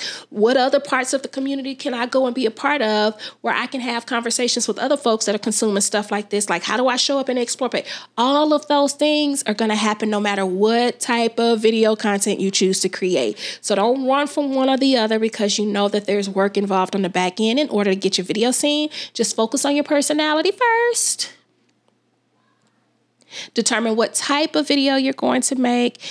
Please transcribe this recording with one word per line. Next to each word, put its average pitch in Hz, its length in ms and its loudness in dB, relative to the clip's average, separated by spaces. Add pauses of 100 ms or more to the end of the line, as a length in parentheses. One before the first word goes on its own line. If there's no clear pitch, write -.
(300)
What 226 280 2
other 269 240 2
parts 254 320 -2
of 269 80 0
the - 80 -10
community 269 440 -6
can 262 200 -6
I 233 120 -4
go 262 200 0
and 247 100 -2
be 262 100 -2
a 220 60 0
part 285 300 -2
of 214 340 2 (240)
where 226 140 -2
I 233 140 -2
can 269 120 -8
have 233 260 -4
conversations 240 640 -2
with 208 100 -2
other 285 200 0
folks 220 260 0
that 208 120 0
are - 20 -2
consuming 208 420 0
stuff 208 320 -2
like 208 200 -4
this? 202 180 -2
Like, 170 140 -2
how - 120 -4
do 254 140 2
I 262 80 0
show 277 200 0
up 262 120 -2
in 254 80 0
the 247 40 0
explore 240 280 -2
page? - 160 -4 (320)
All 285 340 4
of 294 160 0
those 285 240 2
things 294 560 0
are 214 60 0
gonna 214 220 0
happen 214 340 -2
no 208 100 0
matter 202 260 0
what 226 540 2
type 233 400 -2
of 233 200 2
video 220 360 4
content 202 440 -2
you 196 100 0
choose 190 300 2
to 190 100 0
create. 147 480 0 (240)
So 208 140 0
don't 247 320 2
run 285 180 2
from 285 300 -2
one 262 120 2
or 269 100 2
the 262 200 4
other 220 220 2
because 220 400 0
you 208 80 0
know 202 220 0
that 202 160 -4
there's 196 220 0
work 196 300 0
involved 196 380 0
on 196 80 0
the 180 60 0
back 185 300 -2
end 226 200 2
in 302 100 0
order 202 220 2
to 190 40 2
get 190 220 -2
your 180 80 -2
video 214 240 0
seen. 294 400 0 (240)
Just - 220 -2
focus 226 280 0
on 285 120 2
your 294 80 2
personality 302 680 2
first. 466 800 0 (2250)
Determine 226 420 0
what 226 200 0
type 311 400 -2
of 302 120 -2
video 277 280 2
you're 269 180 0
going 254 280 0
to - 140 -2
make, 247 440 0 (120)